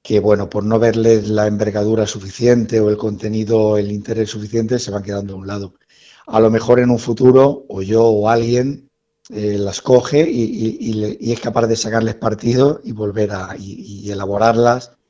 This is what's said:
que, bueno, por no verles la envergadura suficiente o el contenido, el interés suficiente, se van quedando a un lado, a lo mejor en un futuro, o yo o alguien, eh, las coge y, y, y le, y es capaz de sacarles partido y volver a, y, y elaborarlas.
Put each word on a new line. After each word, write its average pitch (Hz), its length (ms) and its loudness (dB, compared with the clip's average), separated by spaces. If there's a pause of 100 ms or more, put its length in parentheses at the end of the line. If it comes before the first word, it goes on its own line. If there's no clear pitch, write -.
que, 107 180 0
bueno, 101 280 2
por 104 160 -6
no 113 140 0
verles 113 500 2
la 107 180 0
envergadura 104 600 0
suficiente 113 760 0
o 107 80 2
el 107 80 2
contenido, 107 800 0
el 104 160 -2
interés 107 380 -4
suficiente, 110 480 -4
se 113 120 -8
van 98 120 -6
quedando 101 320 -8
a - 20 -14
un 95 100 -14
lado, 101 280 -10 (540)
a 110 120 2
lo 110 100 4
mejor 120 300 2
en 123 100 2
un 120 80 2
futuro, 131 680 4
o 98 140 -8
yo 110 220 2
o 107 240 4
alguien, 120 600 0 (400)
eh, 104 280 -4
las 98 240 -6
coge 143 480 4
y, 123 120 -2
y, 113 380 -4
y 117 140 -4
le, 107 260 -4
y 117 120 -2
es 113 80 -4
capaz 117 260 0
de 110 100 0
sacarles 110 400 -2
partido 120 680 0
y 208 80 -10
volver 104 400 -4
a, 92 260 -10
y, 98 480 -16
y 101 40 -6
elaborarlas. 113 840 0 (180)